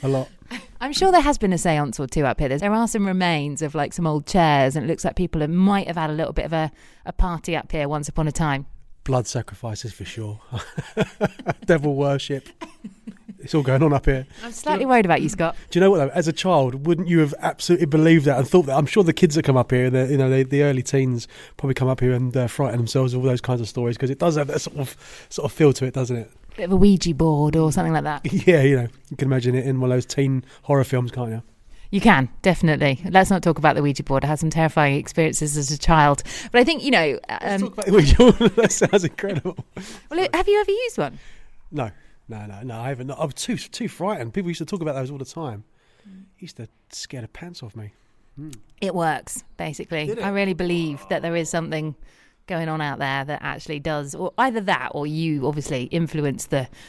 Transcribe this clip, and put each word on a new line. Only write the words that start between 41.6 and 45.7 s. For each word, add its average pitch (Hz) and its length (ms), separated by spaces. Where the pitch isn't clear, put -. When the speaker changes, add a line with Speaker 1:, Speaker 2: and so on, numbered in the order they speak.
Speaker 1:
No. 127 180
No, 107 180
no, 101 180
no, 117 160
I 123 100
haven't. 127 180
No, 139 80
I'm 151 160
too, 208 260
too - 320
frightened. 165 440
People 185 160
used 165 100
to 165 60
talk 180 160
about 151 140
those 131 160
all 143 60
the 131 80
time. 110 400